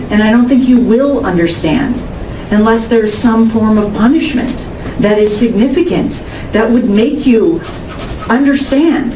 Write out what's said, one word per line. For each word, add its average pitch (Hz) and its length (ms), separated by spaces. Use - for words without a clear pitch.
and 208 100
I 214 80
don't 240 200
think 262 180
you 247 140
will 247 440
understand 170 760
unless 220 380
there's 220 240
some 226 360
form 220 280
of 202 160
punishment 247 640
that 208 180
is 208 180
significant, 277 840
that 226 180
would 220 200
make 220 360
you 208 340
understand 269 880